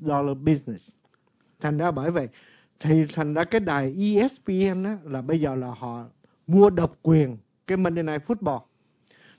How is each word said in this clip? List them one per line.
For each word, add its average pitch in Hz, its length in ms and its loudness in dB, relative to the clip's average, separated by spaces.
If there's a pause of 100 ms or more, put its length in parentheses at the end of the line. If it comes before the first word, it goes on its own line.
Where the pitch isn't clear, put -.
dollar 143 360 -2
business. 135 520 -2 (720)
Thành 151 180 -4
ra 170 140 0
bởi 147 200 -4
vậy, 151 160 -2 (520)
thì 156 340 4
thành 151 200 -2
ra 160 100 0
cái 220 180 0
đài 170 540 -2
E 214 120 4
S 277 40 -2 (140)
P - 40 -8
N 185 340 0
á, 208 200 -6
là 139 180 -8
bây 156 200 -2
giờ 139 140 -2
là 127 120 -8 (100)
họ 120 280 -12 (420)
mua 196 220 8
độc 175 320 -2
quyền 151 360 2 (300)
cái 190 100 0
Monday 170 260 0
Night 151 240 -6
Football. 170 340 -4 (760)